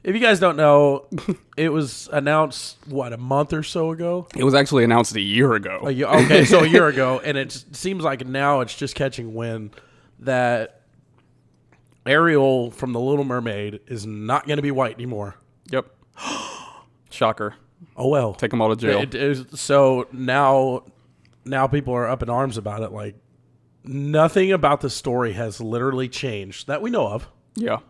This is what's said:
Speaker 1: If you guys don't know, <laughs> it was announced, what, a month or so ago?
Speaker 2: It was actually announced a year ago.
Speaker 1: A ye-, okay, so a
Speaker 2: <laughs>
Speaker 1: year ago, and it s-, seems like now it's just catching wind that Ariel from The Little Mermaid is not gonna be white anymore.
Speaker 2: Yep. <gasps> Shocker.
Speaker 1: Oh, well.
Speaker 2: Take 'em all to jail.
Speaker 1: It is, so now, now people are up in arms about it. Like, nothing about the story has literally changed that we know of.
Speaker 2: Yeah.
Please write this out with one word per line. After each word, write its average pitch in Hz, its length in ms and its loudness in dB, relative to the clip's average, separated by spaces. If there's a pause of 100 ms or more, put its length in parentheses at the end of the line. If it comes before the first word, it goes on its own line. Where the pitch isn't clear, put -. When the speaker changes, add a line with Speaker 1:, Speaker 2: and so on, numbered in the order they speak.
Speaker 1:
If 185 100 -2
you 226 60 0
guys 214 180 4
don't 170 160 4
know, 147 520 6 (240)
<laughs> - 260 -10
it 160 120 0
was 147 440 -4
announced, 147 640 -2 (100)
what, 131 240 -6
a 117 60 -10
month 135 360 -2
or 160 100 -4
so 160 280 -4
ago? 170 360 -6 (100)
Speaker 2:
It 123 60 0
was 135 100 4
actually 139 300 4
announced 117 320 4
a 107 40 -2
year 110 360 2
ago. 95 280 -6
Speaker 1:
A 139 80 -2
ye-, 131 140 -2
okay, 151 400 6
so 180 180 8
a 156 40 4
Speaker 2:
<laughs> 170 80 4
Speaker 1:
year 165 120 6
ago, 131 360 0
and 143 140 -2
it 135 100 -4
s-, - 240 -14
seems 185 320 -6
like 135 220 -4
now 139 360 0
it's 117 140 -6
just - 200 -8
catching 123 380 -6
wind 113 420 -8 (440)
that 123 600 -2 (1200)
Ariel 135 680 4
from 127 220 -8
The 117 60 -4
Little 139 260 0
Mermaid 107 600 -6
is 110 180 -10
not 110 420 -4
gonna 147 140 -2
be 143 100 -2
white 127 240 -2
anymore. 107 400 -10 (360)
Speaker 2:
Yep. 127 160 -4 (300)
<gasps> - 920 -14
Shocker. 110 460 -4 (420)
Speaker 1:
Oh, 127 120 -2
well. 127 240 0
Speaker 2:
Take 120 200 -4
'em 113 80 0
all 110 80 2
to 110 60 2
jail. 107 260 0
Speaker 1:
It 127 140 -6
is, 135 300 -2 (140)
so 135 520 4
now, 131 720 2 (640)
now 131 220 -2
people 131 260 -2
are 120 140 -2
up 127 140 -4
in 117 80 -6
arms 123 280 -2
about 104 260 -8
it. 107 80 -8
Like, 107 240 -12 (680)
nothing 151 680 2
about 147 300 2
the 135 80 -4
story 120 440 -4
has 110 280 -8
literally 123 480 -4
changed 104 580 -10
that 151 140 -6
we 226 80 -6
know 190 180 0
of. 104 200 -8 (280)
Speaker 2:
Yeah. 226 240 -4 (100)